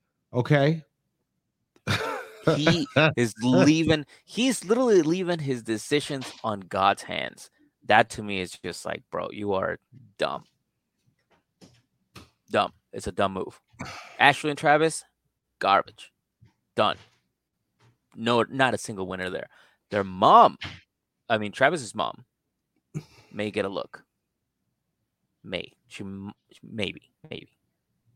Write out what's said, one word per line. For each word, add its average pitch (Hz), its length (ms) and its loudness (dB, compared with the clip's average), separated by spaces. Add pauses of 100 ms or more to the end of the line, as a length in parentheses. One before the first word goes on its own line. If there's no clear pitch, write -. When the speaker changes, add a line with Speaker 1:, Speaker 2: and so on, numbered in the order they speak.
(320)
Speaker 1:
Okay. 147 520 2 (1700)
Speaker 2:
He 156 320 2 (160)
Speaker 1:
<laughs> 156 140 0
Speaker 2:
is 117 260 0
leaving. 156 640 2 (180)
He's 240 400 -2
literally 220 380 4
leaving 175 380 -2
his 131 240 -4
decisions 135 680 -4 (140)
on 104 160 -4
God's 98 420 0
hands. - 480 -10 (360)
That 113 240 8
to 110 120 -10
me 101 180 -4
is 87 120 -6
just - 320 -10
like, 82 260 -8
bro, 85 220 -6
you 101 220 -4
are 87 240 -2 (400)
dumb. 71 260 -4 (2000)
Dumb. 104 240 0 (200)
It's 107 160 -10
a 92 40 -8
dumb 98 200 0
move. - 280 -10 (600)
Ashley 143 300 4
and 143 80 -6
Travis, 156 460 2 (540)
garbage. - 540 0 (640)
Done. 107 200 2 (1160)
No, 117 340 2
not 131 260 0
a 101 40 -2
single 95 300 -10
winner 92 220 -6
there. - 180 -8 (420)
Their 101 140 0
mom, 110 540 6 (720)
I 113 100 0
mean, 104 120 -8
Travis's 135 440 0
mom, 73 300 -6 (1080)
may 104 180 -6
get 101 140 -4
a 98 40 -4
look. - 360 -10 (1400)
May. 92 300 -10 (160)
She - 160 -14
m-, 98 280 -12 (300)
maybe, 98 480 -8 (180)
maybe. - 200 -14 (680)